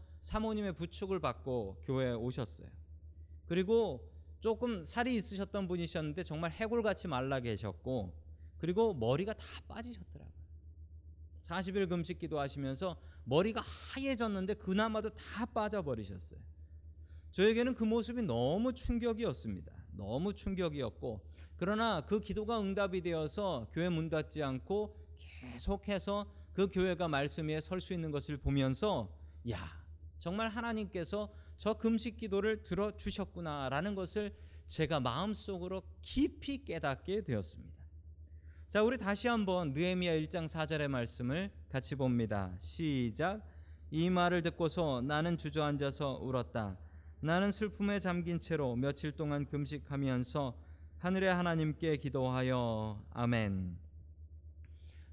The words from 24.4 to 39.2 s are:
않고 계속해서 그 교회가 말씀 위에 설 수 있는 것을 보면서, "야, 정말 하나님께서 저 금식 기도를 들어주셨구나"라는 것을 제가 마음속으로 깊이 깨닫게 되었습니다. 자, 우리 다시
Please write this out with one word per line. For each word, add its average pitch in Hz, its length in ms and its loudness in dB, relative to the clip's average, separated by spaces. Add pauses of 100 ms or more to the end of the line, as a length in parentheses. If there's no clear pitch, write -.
않고 143 540 0 (220)
계속해서 202 1120 -2 (220)
그 196 160 4
교회가 180 400 2
말씀 147 400 0
위에 156 100 0
설 180 220 -4
수 - 120 -6
있는 160 180 -2
것을 143 260 -2
보면서, 135 760 2 (360)
"야, 85 340 -6 (400)
정말 208 240 0
하나님께서 208 840 -2 (240)
저 214 160 2
금식 226 420 2
기도를 208 480 0
들어주셨구나"라는 175 1300 -2
것을 196 400 -2 (340)
제가 151 340 2
마음속으로 185 840 -2 (180)
깊이 - 640 0
깨닫게 170 600 -2
되었습니다. - 600 -4 (840)
자, 208 140 4
우리 247 140 4
다시 202 300 0